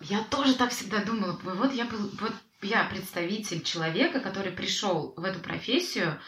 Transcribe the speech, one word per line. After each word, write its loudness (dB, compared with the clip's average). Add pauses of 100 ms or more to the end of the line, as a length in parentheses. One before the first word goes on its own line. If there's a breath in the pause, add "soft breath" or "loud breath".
Я 0
тоже 6
так 4
всегда 0
думала. 0
Вот 2
я 0
был, -2 (100)
вот 0 (300)
я 4
представитель -2
человека, 2
который -2
пришёл 0
в -6
эту -2
профессию 0